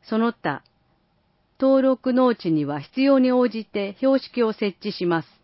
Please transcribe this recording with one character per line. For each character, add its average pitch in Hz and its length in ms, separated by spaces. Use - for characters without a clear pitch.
そ 220 160
の 233 140
他、 147 300
登 269 240
録 254 300
農 247 220
地 - 160
に 156 140
は 143 160
必 254 220
要 269 160
に 254 140
応 247 160
じ 214 160
て 202 340
標 269 200
識 - 240
を 220 100
設 208 280
置 202 120
し - 140
ま 165 160
す。 - 60